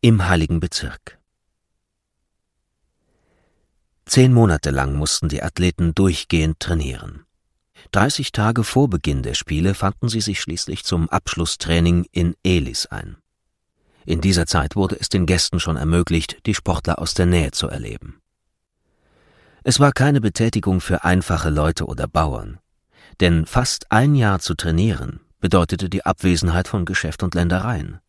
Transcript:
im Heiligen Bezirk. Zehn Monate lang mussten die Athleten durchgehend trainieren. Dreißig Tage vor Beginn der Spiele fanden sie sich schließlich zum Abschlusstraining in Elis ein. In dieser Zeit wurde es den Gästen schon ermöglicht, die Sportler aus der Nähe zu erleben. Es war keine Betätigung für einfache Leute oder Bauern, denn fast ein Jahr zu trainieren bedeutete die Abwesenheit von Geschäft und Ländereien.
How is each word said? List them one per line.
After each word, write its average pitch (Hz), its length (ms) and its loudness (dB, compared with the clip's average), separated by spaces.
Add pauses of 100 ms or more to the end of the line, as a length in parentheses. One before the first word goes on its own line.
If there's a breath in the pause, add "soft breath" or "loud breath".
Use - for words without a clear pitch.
im 95 200 4
Heiligen 82 300 2
Bezirk. - 580 -8 (3000)
Zehn 131 280 6
Monate 98 360 4
lang 69 240 -2
mussten 76 360 -2
die 71 120 -6
Athleten 85 540 0
durchgehend 82 640 0
trainieren. 69 680 -6 (640 soft breath)
Dreißig 127 420 0
Tage 113 320 2
vor 135 240 2
Beginn 76 360 -2
der 60 100 -6
Spiele 87 400 0
fanden 98 340 -4
sie 113 140 -2
sich 104 180 -4
schließlich - 440 -8
zum 82 260 0
Abschlusstraining 85 1000 0
in 87 320 0
Elis 85 420 0
ein. - 320 -12 (880 soft breath)
In 85 160 -2
dieser 87 240 2
Zeit 76 300 -2
wurde 95 240 0
es - 100 -6
den 92 160 2
Gästen 87 340 0
schon 80 160 -2
ermöglicht, 82 680 0
die 107 80 0
Sportler - 460 -2
aus - 160 -4
der 92 100 2
Nähe 85 240 2
zu - 180 -4
erleben. - 540 -10 (1400 soft breath)
Es - 160 0
war 143 120 6
keine 139 300 2
Betätigung 101 600 0
für - 220 -2
einfache 87 460 0
Leute 76 380 0
oder - 200 -6
Bauern, 60 520 -4 (640 soft breath)
denn 85 260 2
fast - 440 -2
ein 131 220 4
Jahr 107 240 2
zu - 160 -4
trainieren 82 680 -2 (180)
bedeutete 90 500 0
die 95 160 -4
Abwesenheit 87 600 0
von 95 180 -2
Geschäft - 380 -4
und 90 100 -4
Ländereien. 87 760 -2